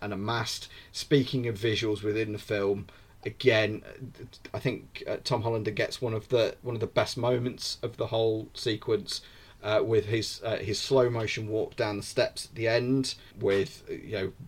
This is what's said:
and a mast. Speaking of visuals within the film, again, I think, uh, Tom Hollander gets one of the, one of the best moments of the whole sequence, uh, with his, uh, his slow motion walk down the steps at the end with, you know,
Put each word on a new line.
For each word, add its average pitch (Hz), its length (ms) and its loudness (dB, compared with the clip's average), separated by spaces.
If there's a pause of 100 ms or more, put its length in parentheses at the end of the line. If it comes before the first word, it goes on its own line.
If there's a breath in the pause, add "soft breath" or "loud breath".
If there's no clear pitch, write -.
and 104 100 -6
a 95 40 -4
mast. 110 520 -4 (240 loud breath)
Speaking 127 540 2
of 110 100 -4
visuals 107 460 0
within 107 300 0
the 104 60 -6
film, 101 500 0 (360 loud breath)
again, 110 580 4 (720)
I - 60 -6
think, - 480 -4
uh, - 180 -2
Tom 117 180 0
Hollander 110 280 0
gets 107 320 -2
one 113 100 0
of 110 160 -4
the, 113 340 4
one 123 120 -4
of 110 60 -6
the 110 60 0
best - 300 0
moments 123 640 0
of 110 140 -6
the 110 120 -2
whole 113 440 2
sequence, 107 680 -2 (420 loud breath)
uh, 107 200 2
with 110 240 4
his, 107 380 -2
uh, 110 120 0
his 101 220 -4
slow 127 300 4
motion 110 400 -2
walk 110 280 -2
down 107 200 0
the 98 60 -6
steps - 440 -2
at - 100 -20
the 113 120 0
end 127 460 2 (260 loud breath)
with, 98 480 0
you 82 240 -10
know, 95 200 -4 (160)